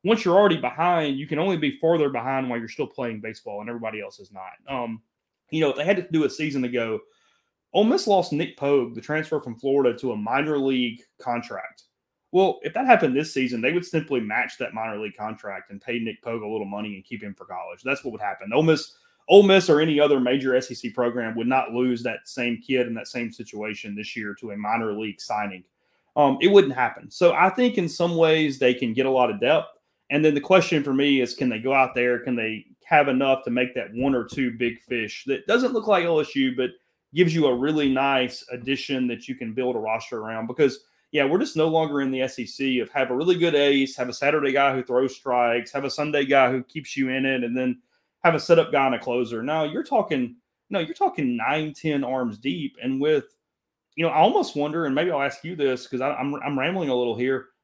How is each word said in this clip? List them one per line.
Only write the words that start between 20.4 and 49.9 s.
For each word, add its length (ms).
S 160
E 40
C 160
program 460
would 100
not 260
lose 320
that 240
same 300
kid 280
in 80
that 140
same 240
situation 600
this 220
year 180
to 180
a 40
minor 360
league 280
signing. 440
Um, 260
it 80
wouldn't 260
happen. 360
So 240
I 140
think 300
in 100
some 280
ways 420
they 160
can 180
get 140
a 40
lot 200
of 100
depth. 280
And 140
then 100
the 60
question 420
for 120
me 260
is, 140
can 140
they 100
go 160
out 200
there? 260
Can 160
they 300
have 240
enough 360
to 60
make 240
that 180
one 220
or 100
two 280
big 280
fish 460
that 200
doesn't 260
look 140
like 180
L 160
S 140
U, 220
but 140
gives 200
you 120
a 100
really 320
nice 600
addition 560
that 200
you 100
can 180
build 200
a 40
roster 400
around? 280
Because, 340
yeah, 140
we're 140
just 180
no 100
longer 360
in 100
the 100
S 160
E 80
C 320
of 120
have 200
a 60
really 200
good 200
ace, 400
have 120
a 40
Saturday 400
guy 200
who 120
throws 320
strikes, 560
have 120
a 60
Sunday 340
guy 280
who 100
keeps 340
you 120
in 180
it, 160
and 140
then 240
have 120
a 60
setup 300
guy 160
and 80
a 40
closer. 440
No, 220
you're 200
talking, 520